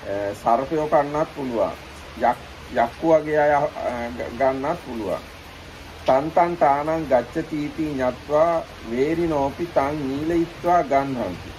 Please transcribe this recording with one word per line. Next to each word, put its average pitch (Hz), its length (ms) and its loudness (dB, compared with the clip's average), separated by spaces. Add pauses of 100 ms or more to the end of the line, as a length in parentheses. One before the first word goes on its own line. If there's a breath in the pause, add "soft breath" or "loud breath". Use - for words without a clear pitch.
අ, 98 120 -4 (200)
සර්පයෝ 139 520 0
කන්නත් 151 440 2
පුළුවන්. 113 420 -2 (440)
යක්-, 117 280 0 (280)
යක්කු 117 360 0
වගේ 151 280 4
අය, 147 140 6
අ, 147 100 4 (480)
ග-, 117 240 -6
ගන්නත් 135 480 0
පුළුවන්. 107 400 -4 (800)
තන් 135 300 4
තන් 175 260 4
තානං 151 480 2
ගච්ඡති 139 580 0
ඉති 151 300 -4
ඤත්වා 135 580 2 (340)
වේරිනෝපි 147 800 0
තං 147 340 0
නීලයිත්වා 165 840 0
ගන්හන්ති. 127 760 -2